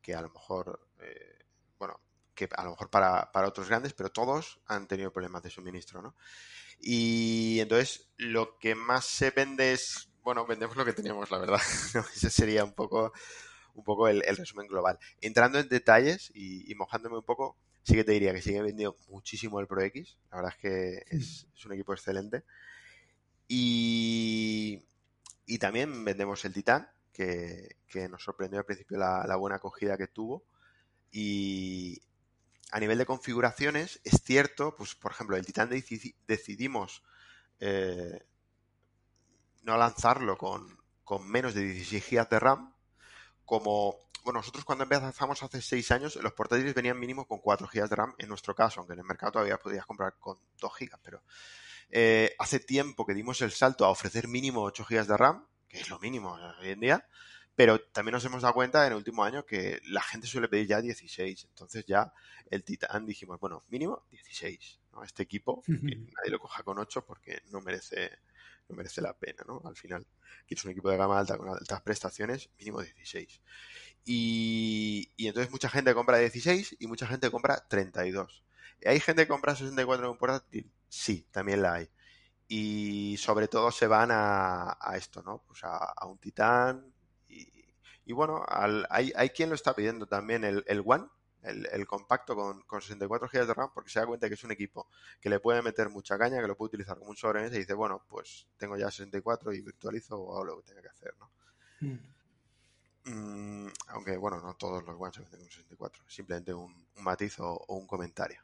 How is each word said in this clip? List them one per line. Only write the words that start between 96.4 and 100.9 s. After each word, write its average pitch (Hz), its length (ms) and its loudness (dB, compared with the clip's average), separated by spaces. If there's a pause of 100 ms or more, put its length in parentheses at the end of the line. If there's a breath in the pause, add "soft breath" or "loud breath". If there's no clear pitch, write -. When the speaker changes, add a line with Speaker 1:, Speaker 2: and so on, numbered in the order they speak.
Speaker 1:
que 113 60 -2
lo 101 100 -2
puede 110 120 -6
utilizar 98 300 -8
como 104 120 -18
un 104 60 -14
sobremesa 110 400 -2
y 104 40 -2
dice, 95 140 -4
bueno, 101 340 -4
pues - 380 -14 (100)
tengo 101 200 -8
ya 101 140 -2
sesenta 98 280 -8
y 95 40 -6
cuatro 113 300 -2
y 98 80 -6
virtualizo 104 600 -10
o 92 140 -12
hago 95 100 -4
lo 82 140 -10
que - 100 -20
tenga 98 140 -20
que 92 60 -20
hacer, - 300 -18